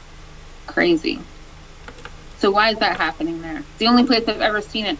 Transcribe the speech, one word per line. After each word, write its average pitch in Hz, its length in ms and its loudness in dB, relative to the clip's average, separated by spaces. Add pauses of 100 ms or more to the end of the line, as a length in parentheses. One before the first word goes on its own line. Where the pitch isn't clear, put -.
(680)
Crazy. - 520 0 (1160)
So 202 140 4
why 214 180 6
is 214 100 0
that 180 180 2
happening 165 440 -2
there? 160 160 -8
It's - 220 -14
the 226 80 2
only 240 180 6
place 226 220 2
I've 214 140 -2
ever 214 200 2
seen 220 240 -6
it 170 140 -2